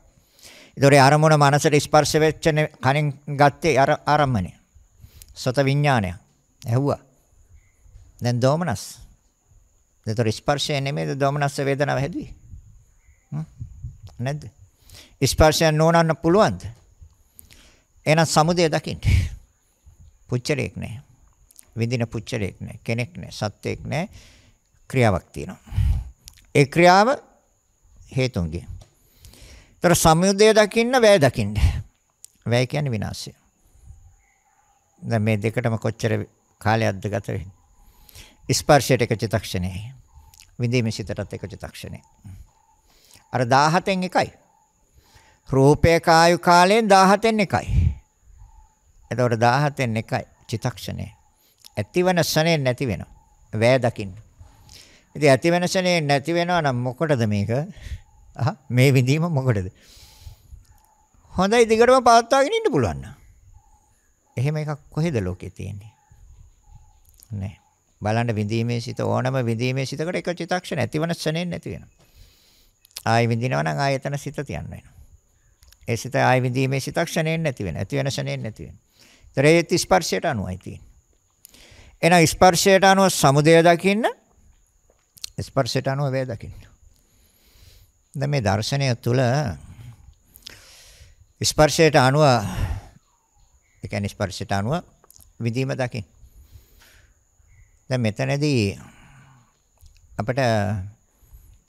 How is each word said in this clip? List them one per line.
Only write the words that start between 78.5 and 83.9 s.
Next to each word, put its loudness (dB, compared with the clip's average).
වෙනවා. -20
ඒතර 4
ඒ 2
ස්පර්ශයට -2
අනුවයි -6
තියෙන්නේ. -18
එහෙනම් 6
ස්පර්ශයට 4
අනුව 6
සමුදය 4
දකින්න, 2